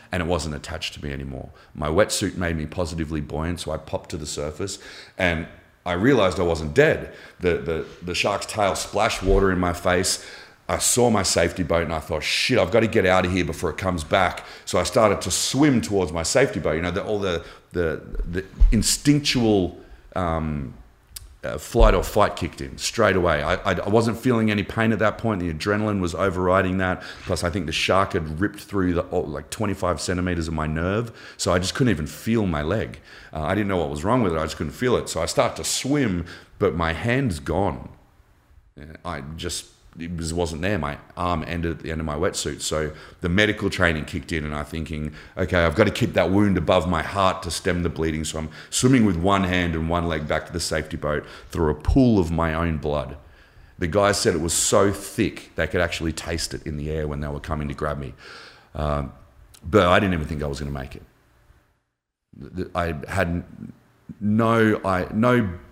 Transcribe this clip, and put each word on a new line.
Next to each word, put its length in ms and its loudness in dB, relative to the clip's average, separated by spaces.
and 120 -2
it 20 -2
wasn't 300 -2
attached 400 -10
to 80 -12
me 100 -6
anymore. 360 -10
My 120 -4
wetsuit 480 2
made 220 -2
me 80 -4
positively 560 -4
buoyant, 380 -4
so 120 -8
I 60 -4
popped 340 -8
to 60 -8
the 80 -10
surface, 540 -8
and 300 0
I 80 -2
realized 460 4
I 40 0
wasn't 300 0
dead. 400 2
The, 180 2
the, 280 -4
the 140 -6
shark's 320 -2
tail 280 0
splashed 460 -2
water 300 4
in 80 0
my 140 0
face. 520 0
I 120 -2
saw 300 2
my 140 2
safety 400 2
boat, 200 2
and 100 -4
I 60 -2
thought, 240 -4
"Shit, 340 0
I've 140 2
gotta 160 4
get 180 4
out 200 6
of 60 0
here 140 2
before 240 -4
it 80 -6
comes 260 -2
back." 400 2
So 140 0
I 40 2
started 380 4
to 100 -4
swim 480 4
towards 320 0
my 120 -4
safety 360 2
boat. 140 0
You 80 0
know, 100 -2
the, 140 -4
all 140 0
the, 260 -2
the, 300 -2
the 140 -4
instinctual, 1080 4
um, 580 -2
uh, 140 -6
flight 360 6
or 100 2
fight 320 2
kicked 240 -6
in 180 -10
straight 380 2
away. 280 2
I, 120 0
I, 200 -2
I 140 -4
wasn't 280 2
feeling 340 2
any 120 0
pain 280 0
at 80 0
that 180 0
point. 220 -2
The 140 -2
adrenaline 480 0
was 140 -2
overriding 640 2
that. 220 -2
Plus, 200 -2
I 60 0
think 180 -2
the 40 -6
shark 420 2
had 280 -4
ripped 180 -2
through 360 0
the, 160 0
oh, 100 0
like, 280 -8
twenty-five 520 -2
centimeters 480 -2
of 40 -4
my 140 -2
nerve, 460 -2
so 160 0
I 60 4
just 160 -2
couldn't 160 4
even 160 -2
feel 380 -2
my 160 0
leg. 380 -4
Uh, 120 -6
I 120 -2
didn't 140 0
know 80 0
what 120 0
was 140 -6
wrong 180 2
with 120 2
it. 40 0
I 60 0
just 140 -6
couldn't 160 -6
feel 240 0
it. 100 -2
So 140 -4
I 60 -2
start 300 0
to 60 -8
swim, 640 0
but 160 2
my 160 0
hand's 480 -2
gone. 480 -2
I 160 -8
just, 300 -8
it 160 -8
was, 160 -4
wasn't 300 -2
there. 160 0
My 220 -4
arm 320 -2
ended 240 -4
at 80 -8
the 100 -10
end 100 -4
of 60 -4
my 100 -4
wetsuit. 460 -4
So 320 -2
the 80 -2
medical 380 2
training 380 0
kicked 260 -8
in, 140 -4
and 80 -6
I'm 120 -6
thinking, 500 -6
"Okay, 220 0
I've 160 4
gotta 160 6
keep 240 0
that 160 4
wound 260 4
above 320 2
my 140 2
heart 420 0
to 80 -8
stem 300 -2
the 80 0
bleeding." 340 -2
So 140 -6
I'm 120 -6
swimming 360 6
with 120 4
one 280 2
hand 280 0
and 160 -2
one 180 0
leg 200 -2
back 180 -2
to 80 -12
the 60 -4
safety 380 -4
boat 280 -4
through 220 0
a 40 -2
pool 440 4
of 100 0
my 240 0
own 240 -2
blood. 400 -4
The 80 -2
guys 320 4
said 160 2
it 60 0
was 120 0
so 380 4
thick 640 -4
they 100 -2
could 160 -2
actually 320 -2
taste 400 -6
it 140 -10
in 100 -6
the 140 -6
air 160 -4
when 140 -6
they 60 -4
were 120 -6
coming 280 -4
to 60 -6
grab 240 -4
me. 160 -10
Um, 380 -2
but 240 6
I 120 6
didn't 140 2
even 140 -2
think 160 -6
I 40 -4
was 120 -6
gonna 120 -6
make 240 -10
it. 80 -20
Th-, 160 -16
th-, 200 -6
I 180 0
had 180 0
n-, 440 -6
no, 640 4
I, 260 0
no 460 2